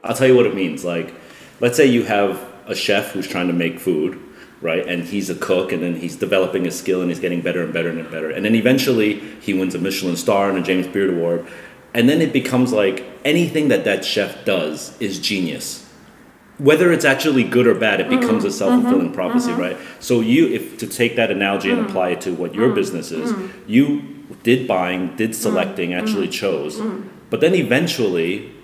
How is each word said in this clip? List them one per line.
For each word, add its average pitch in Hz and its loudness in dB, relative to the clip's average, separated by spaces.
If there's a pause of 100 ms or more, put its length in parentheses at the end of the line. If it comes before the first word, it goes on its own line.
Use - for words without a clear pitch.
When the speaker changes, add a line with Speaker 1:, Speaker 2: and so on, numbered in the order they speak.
Speaker 1:
I'll 120 -4
tell 131 2
you 127 8
what 113 8
it 98 0
means. 87 -4
Like, 85 -4 (460)
let's 120 2
say 151 8
you 120 4
have 101 0 (260)
a 101 -6
chef - 0
who's 92 -6
trying 90 -2
to 87 0
make 85 0
food, 82 -2 (420)
right? 85 -2
And 87 -4
he's 95 -4
a 85 -4
cook, 92 -2
and 82 -4
then 87 -4
he's 82 -10
developing 92 0
his 82 -4
skill, 90 -2
and 87 0
he's 85 -6
getting 87 -2
better 87 -2
and 80 -6
better 82 -2
and 80 -8
better. 78 -6
And 95 -4
then 110 4
eventually, 113 2 (200)
he 101 -2
wins 92 0
a 90 -4
Michelin 90 -2
star 101 2
and 92 0
a 87 -2
James 92 0
Beard 98 0
Award. 85 -2 (480)
And 120 4
then 160 4
it 151 0
becomes, 127 2
like, 101 2 (200)
anything 156 2
that 107 2
that 98 0
chef - -4
does 78 -2
is 95 -4
genius. 90 -6 (760)
Whether 156 6
it's 151 2
actually 135 4
good 117 4
or 110 6
bad, 101 2
it 87 -2
becomes 247 2
Speaker 2:
Mm-hmm. - 0
Speaker 1:
a - -4
self-fulfilling 240 2
Speaker 2:
Mm-hmm. - -6
Speaker 1:
prophecy, 240 0
Speaker 2:
Mm-hmm. 87 -2
Speaker 1:
right? 92 -6 (220)
So 120 0
you, 127 4 (120)
if - -10
to 110 -8
take 117 0
that 113 2
analogy 98 0
and 120 2
Speaker 2:
Mm. 101 -2
Speaker 1:
apply 92 0
it 87 -2
to 95 -4
what 85 -6
your 113 4
Speaker 2:
Mm. 104 -2
Speaker 1:
business 87 -4
is, 82 -4
Speaker 2:
Mm. 95 -6 (180)
Speaker 1:
you 120 4 (600)
did 127 2
buying, 92 -2
did 110 0
Speaker 2:
Mm. - -10 (120)
Speaker 1:
selecting, 92 -2
actually 98 -2
Speaker 2:
Mm. - -8
Speaker 1:
chose. 78 -4
Speaker 2:
Mm. 214 -6 (280)
Speaker 1:
But - -2
then 175 4
eventually 107 0 (120)